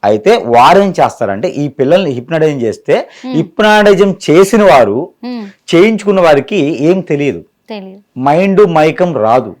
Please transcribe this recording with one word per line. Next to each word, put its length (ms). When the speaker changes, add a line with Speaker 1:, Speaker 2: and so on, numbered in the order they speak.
Speaker 1:
అయితే 420
వారేం 540
చేస్తారంటే 480
ఈ 200
పిల్లల్ని 420
హిప్నటైజ్ 540
చేస్తే 440
Speaker 2:
Hmm. 100
Speaker 1:
హిప్నటైజం 800
చేసిన 320
వారు 460
Speaker 2:
Hmm. 180
Speaker 1:
చేయించుకున్న 460
వారికి 640
ఏం 160
తెలియదు, 440
Speaker 2:
తెలియదు. 520
Speaker 1:
మైండ్ 460
మైకం 500
రాదు. 440